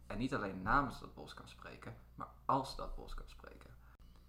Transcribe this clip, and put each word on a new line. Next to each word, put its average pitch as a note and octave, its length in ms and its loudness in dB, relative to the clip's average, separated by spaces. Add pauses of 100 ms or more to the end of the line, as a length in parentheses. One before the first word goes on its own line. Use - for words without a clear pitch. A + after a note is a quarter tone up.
en G#2+ 120 -2
niet C3 160 2
alleen F#2+ 280 0
namens B2 380 8
dat - 140 -10
bos - 200 -10
kan - 140 -12
spreken, - 480 -10 (180)
maar - 140 -6 (160)
als C3+ 320 6
dat - 200 -2
bos - 180 -4
kan - 140 -4
spreken. - 420 -14 (580)